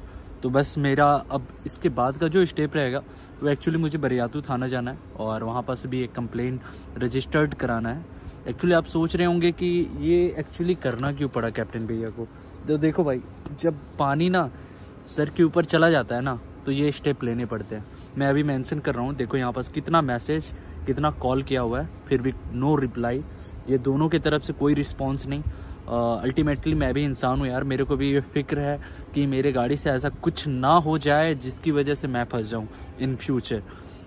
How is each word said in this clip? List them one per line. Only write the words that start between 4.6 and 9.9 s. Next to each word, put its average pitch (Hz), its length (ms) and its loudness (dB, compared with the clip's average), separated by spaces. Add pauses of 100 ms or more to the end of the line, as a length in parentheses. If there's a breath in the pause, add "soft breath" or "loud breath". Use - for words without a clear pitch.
जाना 123 240 -2
है 131 60 -10 (220)
और 110 240 -4
वहाँ 117 200 -2
पास 127 220 -4
भी 127 160 -2
एक 120 100 -4
कंप्लेन 120 480 -4 (380 loud breath)
registered 135 560 0
कराना 117 360 -2
है। 156 160 -6 (420 loud breath)
Actually 170 260 2
आप 165 120 6
सोच 165 300 0
रहे 175 120 4
होंगे 175 240 4
कि 175 380 0 (100)